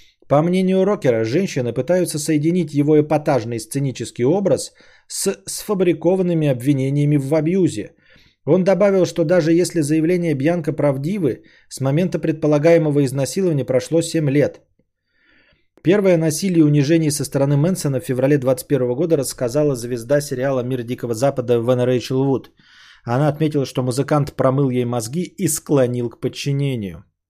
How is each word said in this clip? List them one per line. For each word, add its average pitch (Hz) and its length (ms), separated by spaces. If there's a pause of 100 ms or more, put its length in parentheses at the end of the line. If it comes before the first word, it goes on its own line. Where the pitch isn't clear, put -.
(280)
По 143 140
мнению 185 420
рокера, 131 400
женщины 127 480
пытаются 165 460
соединить 156 560
его 147 260
эпатажный 147 580
сценический 123 680
образ 170 480 (340)
с - 380
сфабрикованными 175 1040
обвинениями 139 680
в 135 180
абьюзе. 156 600 (500)
Он 175 180
добавил, 190 440
что 170 180
даже 165 300
если 175 260
заявления 160 540
Бьянко 156 400
правдивы, 143 720 (260)
с - 100
момента 156 380
предполагаемого 151 880
изнасилования 139 580
прошло 127 380
семь 160 260
лет. 135 320 (1200)
Первое 185 360
насилие 165 420
и - 20
унижение 147 480
со 147 140
стороны 139 320
Мэнсона 147 440
в - 40
феврале 135 320
двадцать 127 320
первого 123 260
года 160 220
рассказала 139 580
звезда 120 460
сериала 135 420
"Мир 123 200
Дикого 117 320
Запада" 123 400
Вен 120 260
Рэйчел 127 420
Вуд. 135 300 (520)
Она 131 240
отметила, 147 360
что - 180
музыкант 139 540
промыл 135 320
ей 123 160
мозги 120 380
и 170 260
склонил 123 600
к - 100
подчинению. 127 840 (260)